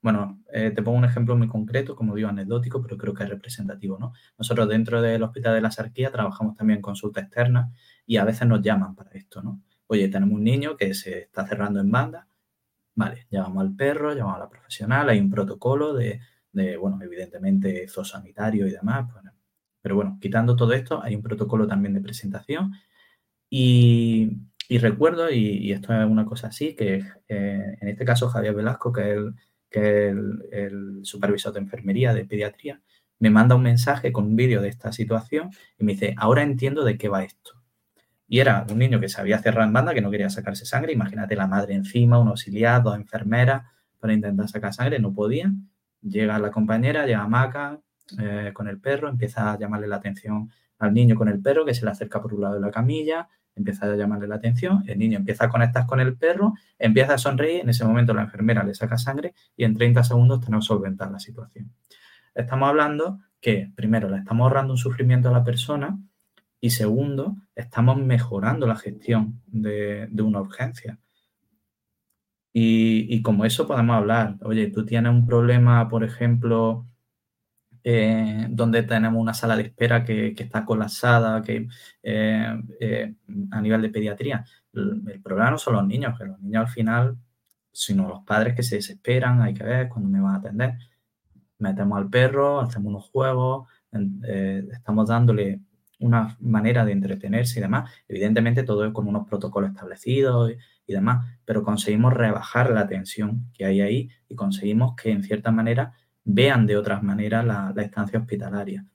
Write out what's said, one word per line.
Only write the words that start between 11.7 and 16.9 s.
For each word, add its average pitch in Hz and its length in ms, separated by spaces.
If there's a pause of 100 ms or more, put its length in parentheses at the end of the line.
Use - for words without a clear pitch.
en 98 100
banda". - 380 (680)
Vale, - 380
llamamos 95 320
al 98 100
perro, 147 400
llamamos 98 220
a - 80
la - 40
profesional, 131 600
hay 110 100
un 98 120
protocolo 127 640
de, 110 280 (320)
de, 92 240
bueno, 98 260